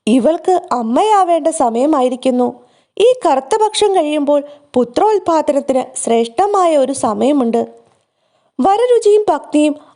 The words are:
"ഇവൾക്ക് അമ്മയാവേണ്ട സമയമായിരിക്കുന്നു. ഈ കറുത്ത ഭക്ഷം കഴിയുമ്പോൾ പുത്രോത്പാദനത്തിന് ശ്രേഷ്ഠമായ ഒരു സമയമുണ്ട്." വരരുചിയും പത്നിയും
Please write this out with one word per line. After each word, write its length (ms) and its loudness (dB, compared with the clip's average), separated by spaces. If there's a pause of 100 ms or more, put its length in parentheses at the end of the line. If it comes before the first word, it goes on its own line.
"ഇവൾക്ക് 540 2 (120)
അമ്മയാവേണ്ട 760 0
സമയമായിരിക്കുന്നു. 1120 -2 (380)
ഈ 140 4 (140)
കറുത്ത 380 0
ഭക്ഷം 320 0
കഴിയുമ്പോൾ 460 0 (320)
പുത്രോത്പാദനത്തിന് 1200 -2
ശ്രേഷ്ഠമായ 800 0
ഒരു 160 0
സമയമുണ്ട്." 880 -2 (800)
വരരുചിയും 680 2
പത്നിയും 480 0 (200)